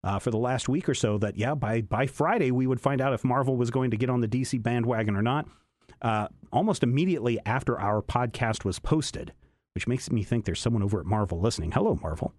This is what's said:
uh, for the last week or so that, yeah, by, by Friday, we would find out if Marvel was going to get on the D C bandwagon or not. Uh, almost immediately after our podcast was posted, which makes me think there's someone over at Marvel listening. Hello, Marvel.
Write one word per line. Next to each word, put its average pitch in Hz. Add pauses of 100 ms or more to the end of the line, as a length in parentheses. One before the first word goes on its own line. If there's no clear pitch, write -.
uh, 98
for 120
the 110
last 123
week 151
or 135
so 107
that, 104
yeah, 120
by, 113
by 113
Friday, 160
we 127
would 127
find 139
out 135
if 110
Marvel 131
was 120
going 131
to 110
get 123
on 123
the 113
D 123
C 131
bandwagon 113
or 101
not. 131 (560)
Uh, 107 (260)
almost 175
immediately 131
after 120
our 104
podcast 117
was 95
posted, - (420)
which -
makes 123
me 110
think 117
there's 85
someone 117
over 101
at 73
Marvel 95
listening. 80
Hello, 196
Marvel. -